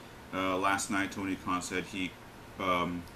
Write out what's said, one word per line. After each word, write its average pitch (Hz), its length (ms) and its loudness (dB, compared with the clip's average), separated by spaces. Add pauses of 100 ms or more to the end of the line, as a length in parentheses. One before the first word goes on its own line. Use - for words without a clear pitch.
(340)
Uh, 92 220 2
last 98 340 4
night, 98 220 2
Tony 95 240 0
Khan 90 260 0
said 92 220 0
he, 92 260 -2 (480)
um, 87 460 2 (120)